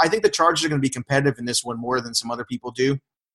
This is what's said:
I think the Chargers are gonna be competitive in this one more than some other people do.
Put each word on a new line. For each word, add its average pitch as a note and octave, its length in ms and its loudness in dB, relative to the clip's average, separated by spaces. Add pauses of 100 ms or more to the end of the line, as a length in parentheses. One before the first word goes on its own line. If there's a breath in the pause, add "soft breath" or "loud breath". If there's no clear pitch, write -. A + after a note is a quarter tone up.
I E3 80 4
think G#3+ 140 0
the G#3 80 6
Chargers E3 340 2
are D#3+ 40 0
gonna D3 120 0
be C3+ 80 2
competitive C3+ 500 0
in A#2+ 60 -10
this A#2+ 200 -2
one A#2 140 -8
more B2 220 -2
than A#2 140 -8
some A#2 160 -4
other A#2+ 140 -6
people B2 260 -8
do. C3 280 0 (360)